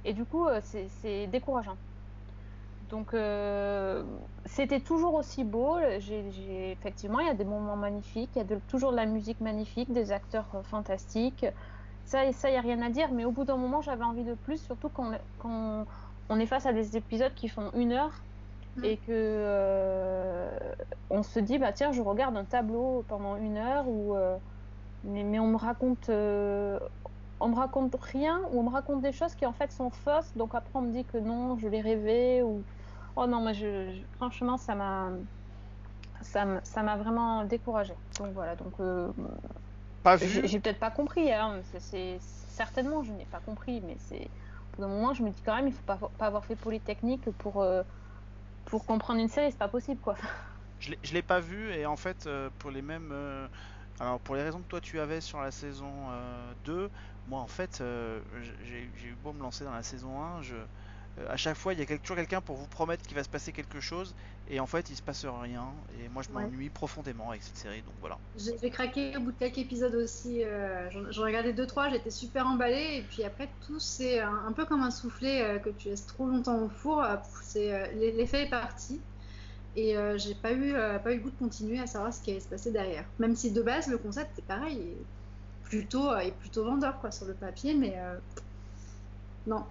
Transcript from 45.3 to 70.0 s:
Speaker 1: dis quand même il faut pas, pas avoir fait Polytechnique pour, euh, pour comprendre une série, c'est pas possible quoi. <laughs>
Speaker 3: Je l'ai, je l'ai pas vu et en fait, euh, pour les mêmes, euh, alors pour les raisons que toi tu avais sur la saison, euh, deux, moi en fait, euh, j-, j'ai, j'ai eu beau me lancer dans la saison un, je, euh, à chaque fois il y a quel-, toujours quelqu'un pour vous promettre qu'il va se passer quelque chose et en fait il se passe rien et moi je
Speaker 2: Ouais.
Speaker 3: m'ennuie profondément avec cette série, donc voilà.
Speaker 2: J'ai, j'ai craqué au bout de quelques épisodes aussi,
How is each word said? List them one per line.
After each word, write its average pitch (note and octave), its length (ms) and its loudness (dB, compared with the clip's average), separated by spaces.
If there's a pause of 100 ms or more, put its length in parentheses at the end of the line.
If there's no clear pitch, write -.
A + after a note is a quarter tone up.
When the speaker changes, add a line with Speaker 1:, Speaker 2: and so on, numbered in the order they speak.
Speaker 1:
dis - 140 -8
quand A3 120 4
même C4+ 120 4
il B3 60 2
faut - 100 -8
pas, G3 140 0 (200)
pas G#3+ 80 2
avoir G3+ 180 2
fait A3+ 120 -4
Polytechnique A3+ 840 0
pour, G3+ 220 0
euh, F#3 220 6 (840)
pour A3 200 0
comprendre A3+ 340 4
une A3+ 80 4
série, C#4+ 220 4
c'est - 80 -10
pas G3+ 100 2
possible A#3+ 320 -2
quoi. G3+ 200 0
<laughs> - 40 -6 (560)
Speaker 3:
Je D3 100 -6
l'ai, - 140 -4
je C#3+ 100 -4
l'ai F3 80 4
pas G3+ 160 6
vu G3+ 320 -2
et D3+ 160 -2
en D3 100 0
fait, F#3 300 -4
euh, C#3 320 -2
pour C#3 140 -6
les C3+ 100 -4
mêmes, D#3+ 300 -6
euh, C#3 340 -6 (540)
alors B2 180 0
pour C3+ 160 -4
les C#3 80 2
raisons D#3+ 160 -2
que F3+ 100 -10
toi F3 120 -4
tu - 180 -6
avais D#3 220 -2
sur D3+ 200 -6
la C3+ 120 -4
saison, C#3 400 -8 (180)
euh, B2 420 -8 (120)
deux, F3+ 260 -2 (380)
moi C3 100 -4
en A#2+ 80 -4
fait, - 340 -6
euh, A#2 380 -4 (240)
j-, A#2 80 -10 (140)
j'ai, A#2+ 320 -8
j'ai A#2 140 -10
eu A#2+ 120 -10
beau D3+ 100 -8
me D3 80 -8
lancer B2+ 240 -6
dans C#3 60 -6
la A#2 140 -4
saison C3 360 -6
un, E3 220 -6
je, B2+ 140 -8
euh, - 760 -10
à - 60 -2
chaque D#3 180 2
fois F#3+ 180 0
il F3 60 0
y D3 40 0
a C3+ 40 0
quel-, D3 140 -2
toujours F3+ 160 -4
quelqu'un F3+ 240 0
pour C#3+ 160 -6
vous C#3+ 100 -8
promettre E3 400 0
qu'il D3+ 80 -10
va C#3+ 80 0
se C3+ 60 -4
passer D3+ 240 -4
quelque C#3+ 260 -8
chose F3+ 340 -4 (380)
et C#3 80 0
en C3 80 0
fait E3+ 240 -2
il C#3 60 -8
se - 60 -10
passe - 220 -6
rien B2 420 -4 (360)
et A#2+ 60 -8
moi B2+ 160 -6
je - 60 -10
Speaker 2:
Ouais. - 120 -4
Speaker 3:
m'ennuie D3 260 -4
profondément B2+ 640 -6
avec G#2 140 -6
cette - 140 -12
série, G#2+ 240 -8
donc - 180 -12
voilà. E2+ 180 -8 (180)
Speaker 2:
J'ai, A3 240 -4
j'ai B3 100 0
craqué C4+ 460 -2
au C4 40 -2
bout A#3+ 100 0
de A#3+ 80 -10
quelques B3 200 0
épisodes B3 360 0
aussi, A#3 480 0